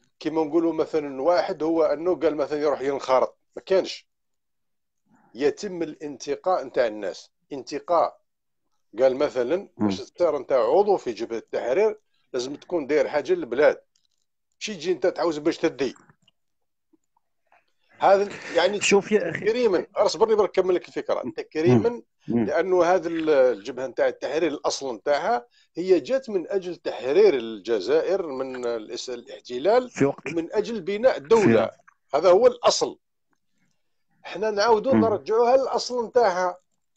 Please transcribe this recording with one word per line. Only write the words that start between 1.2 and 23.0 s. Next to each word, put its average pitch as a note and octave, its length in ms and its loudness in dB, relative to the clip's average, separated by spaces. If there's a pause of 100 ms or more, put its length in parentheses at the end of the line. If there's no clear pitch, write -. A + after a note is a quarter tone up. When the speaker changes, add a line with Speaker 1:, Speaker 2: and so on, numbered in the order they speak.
Speaker 1:
واحد E3+ 420 0
هو E3 200 2
انه D#3 320 0
قال D3+ 200 0
مثلًا D3 240 -4
يروح C#3+ 220 -2
ينخرط، C3 560 0 (180)
ما - 60 -12
كانش. - 460 -2 (1300)
يتم E3 460 -2
الانتقاء D3+ 840 -4
نتاع B2+ 220 0
الناس، G#2 440 -8 (220)
انتقاء. C#3+ 680 -2 (760)
قال C3 160 4
مثلًا C#3 640 -2
Speaker 2:
مم. G#2 100 0
Speaker 1:
باش F#2+ 100 -2
تصير D3+ 400 -2
انت F3+ 140 -8
عضو D#3 460 4
في B2+ 140 -6
جبهه A2+ 260 -8
التحرير C3+ 600 -2 (340)
لازم C3 220 -6
تكون D#3 320 -6
داير C#3 200 2
حاجه D3 260 -2
للبلاد، C#3 480 0 (720)
ماشي - 200 -10
تجي E3+ 180 -6
انت F3+ 160 0
تعاوز E3 300 -2
باش D3+ 200 -2
تدي. C#3 380 -4 (2000)
هذا F#3+ 240 4
ال-، - 320 -10
يعني F#3+ 260 2
Speaker 2:
شوف G3+ 300 2
يا G#3 180 2
أخي. D#3 100 -6
Speaker 1:
تكريماً، G#3+ 460 0 (100)
اصبرني G3 400 2
برك G3 240 2
نكمل F#3 160 2
لك E3 120 -4
الفكره، G#2 360 -4
Speaker 2:
مم. A#2+ 80 -8
Speaker 1:
تكريماً، D#3 720 2 (260)
Speaker 2:
مم. A2+ 180 0
Speaker 1:
لانه F3 380 2
هذا E3+ 240 2